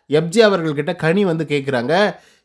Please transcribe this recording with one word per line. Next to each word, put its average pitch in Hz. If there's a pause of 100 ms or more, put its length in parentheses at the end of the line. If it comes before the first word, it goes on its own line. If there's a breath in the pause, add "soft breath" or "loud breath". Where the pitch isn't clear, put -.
எஃப் 160
ஜே 214
அவர்கள்கிட்ட 165
கனி 175
வந்து 160
கேட்குறாங்க, 143 (300 soft breath)